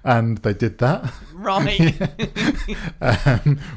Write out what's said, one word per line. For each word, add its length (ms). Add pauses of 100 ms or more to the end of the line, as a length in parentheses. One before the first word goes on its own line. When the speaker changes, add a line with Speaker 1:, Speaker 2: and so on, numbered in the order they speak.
Speaker 1:
and 360
they 160
did 240
that. 340 (220)
Speaker 2:
Right. 640
Speaker 1:
<laughs> 100 (880)
Yeah. 480
Um, 120 (180)